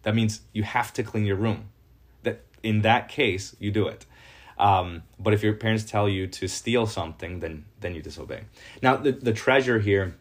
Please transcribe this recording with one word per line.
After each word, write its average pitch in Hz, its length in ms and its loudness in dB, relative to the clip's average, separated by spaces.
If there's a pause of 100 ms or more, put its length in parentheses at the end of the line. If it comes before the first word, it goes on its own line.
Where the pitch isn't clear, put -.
That 110 120 0
means 110 260 0 (100)
you 107 120 -2
have 120 300 -2
to 123 100 -4
clean 107 220 -2
your 98 120 0
room. 104 320 -2 (540)
That, - 180 -4 (200)
in 107 200 2
that 113 260 4
case, 104 520 -2
you 101 120 -4
do 101 160 2
it. - 180 -10 (520)
Um, 90 460 2 (140)
but 104 160 2
if 101 100 2
your 107 100 2
parents 110 320 -2
tell 104 240 0
you 95 180 -2
to 92 220 -8
steal 117 360 0
something, 85 540 -8
then, 80 260 -10 (140)
then 90 160 -8
you 78 60 -10
disobey. 76 420 -12 (380)
Now, 131 160 4
the, 139 160 2
the 123 180 -2
treasure 127 480 4
here 98 420 0